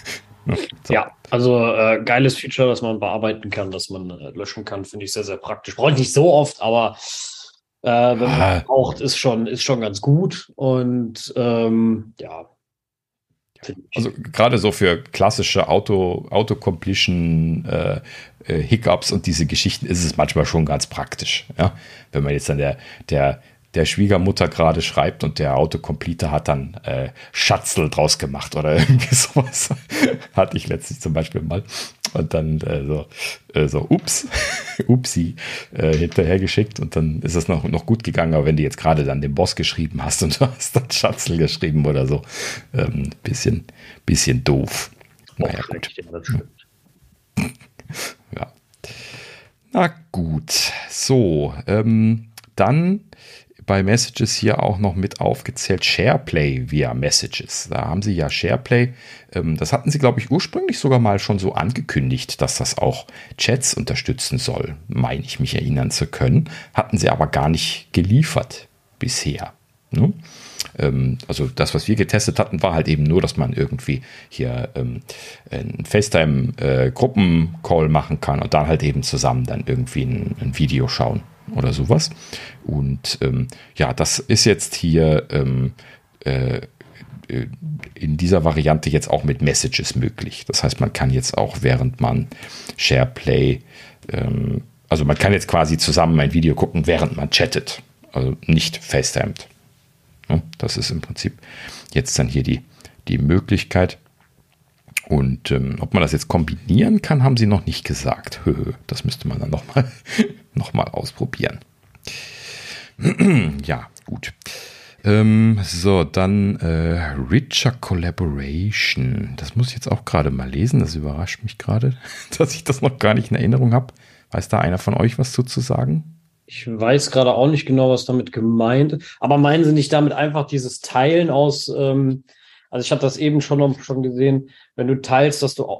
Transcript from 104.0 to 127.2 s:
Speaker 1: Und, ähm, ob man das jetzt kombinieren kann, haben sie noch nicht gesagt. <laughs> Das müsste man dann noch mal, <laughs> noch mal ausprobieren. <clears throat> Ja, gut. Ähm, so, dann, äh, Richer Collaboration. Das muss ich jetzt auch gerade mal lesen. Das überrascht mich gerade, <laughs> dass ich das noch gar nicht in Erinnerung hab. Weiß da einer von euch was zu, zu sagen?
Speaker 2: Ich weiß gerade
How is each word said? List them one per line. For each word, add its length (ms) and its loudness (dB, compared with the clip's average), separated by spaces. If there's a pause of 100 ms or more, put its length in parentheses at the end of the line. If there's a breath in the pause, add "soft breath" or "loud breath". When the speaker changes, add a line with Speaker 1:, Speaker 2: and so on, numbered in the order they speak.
Speaker 1:
Und, 440 0
ähm, 280 -2
ob 140 -6
man 80 0
das 120 0
jetzt 160 -2
kombinieren 720 2
kann, 220 2
haben 120 4
sie 120 4
noch 180 2
nicht 200 -4
gesagt. 600 -6
<laughs> 420 -2
Das 160 -8
müsste 240 -6
man 120 -4
dann 100 -6
noch 140 -4 (120)
mal, 160 0 (320 loud breath)
<laughs> 300 -6
noch 200 -4
mal 120 2
ausprobieren. 760 -6 (1400 loud breath)
<clears throat> 680 4
Ja, 220 -4 (180)
gut. 280 -12 (680 loud breath)
Ähm, 600 6
so, 400 2
dann, 540 2
äh, 560 0 (180)
Richer 400 2
Collaboration. 1700 -2
Das 180 -10
muss 140 2
ich 40 -10
jetzt 180 -6
auch 140 -2
gerade 240 2
mal 200 -4
lesen. 300 2
Das 160 0
überrascht 480 -6
mich 140 -8
gerade, 400 0 (180 loud breath)
<laughs> 220 -14
dass 160 2
ich 100 -12
das 180 -2
noch 180 0
gar 140 4
nicht 180 0
in 60 0
Erinnerung 360 4
hab. 200 0 (380 soft breath)
Weiß 180 -4
da 100 2
einer 180 2
von 160 0
euch 240 2
was 140 0
zu, 120 0
zu 160 -4
sagen? 440 0 (420)
Speaker 2:
Ich 220 -14
weiß 440 2
gerade 220 6